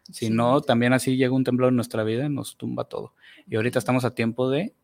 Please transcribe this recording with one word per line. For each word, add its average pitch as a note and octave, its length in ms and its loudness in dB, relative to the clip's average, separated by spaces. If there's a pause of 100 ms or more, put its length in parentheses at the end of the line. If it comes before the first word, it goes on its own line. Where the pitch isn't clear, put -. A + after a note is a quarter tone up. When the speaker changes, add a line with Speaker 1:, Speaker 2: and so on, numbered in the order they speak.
Speaker 1:
Si - 60 -20 (120)
Speaker 2:
Excelente. A2+ 120 0
Speaker 1:
no, B2 260 4
también A#2+ 320 2
así C3 220 0
llega C3 180 2
un C3 100 2
temblor B2+ 240 2
en B2+ 80 2
nuestra A2+ 280 -2
vida A2+ 200 -2
y D3 60 -4
nos B2+ 260 -8
tumba B2 280 -8
todo. - 280 -12 (340)
Y A2+ 100 -6
ahorita A#2+ 220 0
Speaker 2:
Ok. A#2+ 40 -2
Speaker 1:
estamos B2+ 240 2
a A#2+ 80 -4
tiempo A#2+ 360 -2
de D#3+ 220 -2 (120)